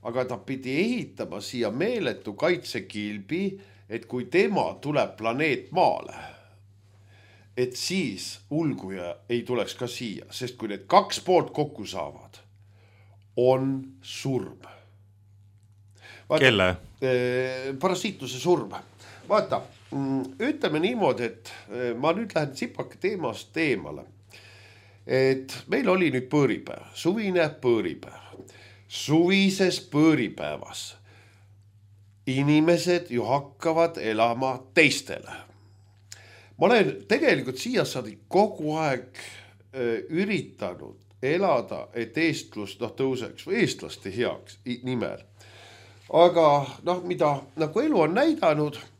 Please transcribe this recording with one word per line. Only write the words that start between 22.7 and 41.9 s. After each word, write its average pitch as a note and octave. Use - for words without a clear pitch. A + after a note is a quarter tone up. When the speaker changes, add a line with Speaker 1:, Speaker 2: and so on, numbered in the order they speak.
Speaker 1:
teemast E3
eemale. E2
Et C3
meil A#3
oli F3+
nüüd B2+
põõripäev, C3
suvine F#3
põõripäev. G#2+
Suvises F#3
põõripäevas B2
inimesed D#3+
ju A#2+
hakkavad D#3+
elama A#2
teistele. -
Ma E3
olen G#3+
tegelikult F3
siia A3
saadi A2
kogu E3+
aeg, D3+
eh, A#2
üritanud A#2
elada, C3+